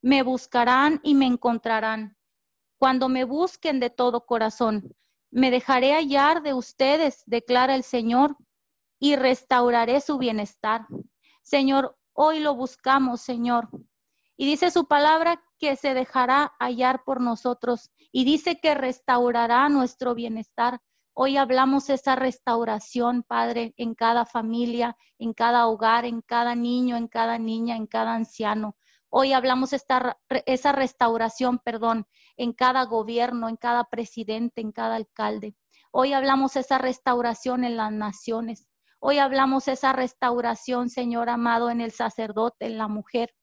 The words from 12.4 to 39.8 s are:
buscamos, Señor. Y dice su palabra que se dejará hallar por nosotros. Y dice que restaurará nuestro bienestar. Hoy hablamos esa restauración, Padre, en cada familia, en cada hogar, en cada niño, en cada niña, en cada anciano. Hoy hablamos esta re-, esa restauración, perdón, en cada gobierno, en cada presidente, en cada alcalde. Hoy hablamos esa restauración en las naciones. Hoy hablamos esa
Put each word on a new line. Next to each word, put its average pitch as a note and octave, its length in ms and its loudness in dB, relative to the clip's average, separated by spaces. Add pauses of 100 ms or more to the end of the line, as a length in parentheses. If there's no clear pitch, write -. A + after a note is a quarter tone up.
buscamos, B3+ 680 -2
Señor. A#3+ 480 -2 (680)
Y E4+ 120 -2
dice D#4 240 2
su E4+ 160 0
palabra D#4+ 560 2 (160)
que C#4+ 160 0
se C4+ 180 -2
dejará B3+ 640 0
hallar B3+ 440 0
por C4 180 -4
nosotros. A#3+ 680 -4 (200)
Y C4 140 2
dice D#4 340 0
que D#4 140 2
restaurará B3 960 2
nuestro B3+ 460 0
bienestar. A#3 680 -6 (360)
Hoy C4+ 200 2
hablamos C4 520 2
esa C4 280 0
restauración, A#3+ 1040 -2
Padre, A#3 540 -4
en A#3 180 -6
cada A#3 300 2
familia, A#3 720 -4 (200)
en A3+ 160 -6
cada A#3 340 2
hogar, A3+ 360 2
en A#3 180 -6
cada A#3+ 340 -2
niño, A#3+ 420 0
en A#3 100 -4
cada A#3 320 -2
niña, A3+ 380 -4
en A3 100 -8
cada A3+ 280 -2
anciano. G#3+ 600 -4 (340)
Hoy C4+ 220 2
hablamos B3+ 400 2
esta C4+ 280 -2
re-, B3+ 460 -4
esa C4 280 2
restauración, B3 840 0
perdón, A3+ 460 -2 (300)
en A#3+ 160 -4
cada B3+ 320 2
gobierno, A#3 640 -2
en A3+ 80 -6
cada A#3+ 300 -2
presidente, A3+ 760 -6
en A3 140 -8
cada A3+ 220 -4
alcalde. G#3+ 600 -8 (360)
Hoy C4+ 200 2
hablamos C4+ 460 2
esa C4 220 0
restauración B3 840 -2
en A#3 140 -4
las G#3+ 160 -4
naciones. A3 720 -8 (320)
Hoy C#4+ 200 0
hablamos C4+ 500 2
esa C4 240 0